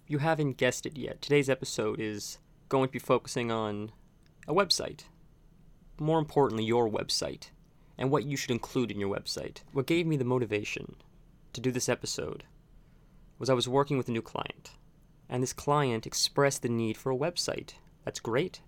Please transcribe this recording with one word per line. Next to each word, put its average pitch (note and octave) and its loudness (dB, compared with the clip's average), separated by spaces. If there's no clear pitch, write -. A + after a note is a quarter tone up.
you D3 -2
haven't D3+ 0
guessed - 2
it - -8
yet, - -8
today's C#3+ 4
episode B2 0
is G#2+ -6
going C3 2
to - -20
be B2 -6
focusing A#2+ 0
on G#2+ -2
a D3 -2
website. - 0
More D#3 2
importantly, A#2+ 2
your A#2 4
website, - -4
and C3 0
what D3 2
you C#3+ -2
should C3 -2
include A#2 0
in G2+ -6
your G2 0
website. - -8
What C3+ -2
gave E3+ 2
me D#3 2
the B2+ 0
motivation A2 -2
to - -8
do B2+ 0
this B2 -2
episode - -4
was A#2+ -2
I C3 6
was A#2+ 0
working C#3 2
with B2 -2
a - -2
new A2+ 0
client, - -8
and B2 -2
this C3 -2
client C#3 2
expressed - 2
the A#2+ 0
need A#2 0
for C3 -2
a B2+ -2
website. - -4
That's - -6
great. C3+ 0